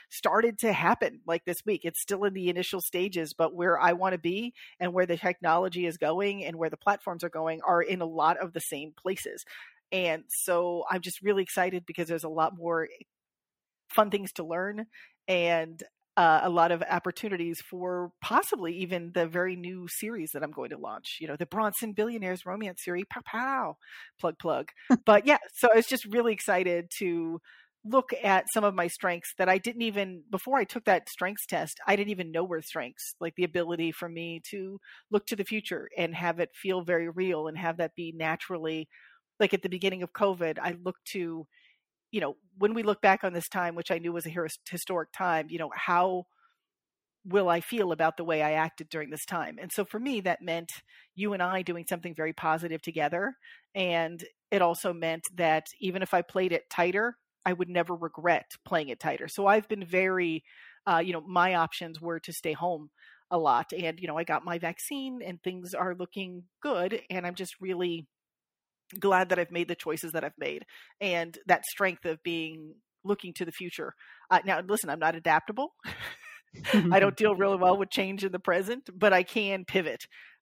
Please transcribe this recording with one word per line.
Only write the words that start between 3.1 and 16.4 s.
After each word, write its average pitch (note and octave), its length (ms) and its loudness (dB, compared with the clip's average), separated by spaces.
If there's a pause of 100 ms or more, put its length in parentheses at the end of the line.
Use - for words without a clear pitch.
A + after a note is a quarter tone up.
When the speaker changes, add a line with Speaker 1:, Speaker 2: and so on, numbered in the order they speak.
Speaker 1:
but D#3+ 200 2
where F3 240 2
I E3+ 140 6
wanna F#3 260 2
be F#3 360 -4 (260)
and F3+ 140 -2
where F3+ 120 4
the E3+ 120 0
technology F3+ 680 0
is E3 120 -2
going F#3+ 480 0
and E3 100 -8
where D#3+ 140 -2
the D#3+ 80 -10
platforms F#3 480 -2
are E3+ 40 -2
going D#3+ 380 -4
are F3 140 6
in F#3 180 0
a F3 60 -4
lot D#3+ 320 2
of E3+ 160 -6
the E3+ 80 -6
same D3+ 360 -8
places. - 460 -6 (480)
And E3+ 380 0
so F3 600 0
I'm F#3 120 -2
just F3 200 -10
really G3 220 2
excited F3+ 420 0
because E3 220 -4
there's E3 160 -4
a E3 60 -6
lot D#3+ 260 0
more E3 320 -2 (1040)
fun G#3+ 200 4
things G3 240 -2
to E3+ 120 -8
learn F#3+ 400 -4 (420)
and, E3+ 560 2 (340)
uh, E3 260 8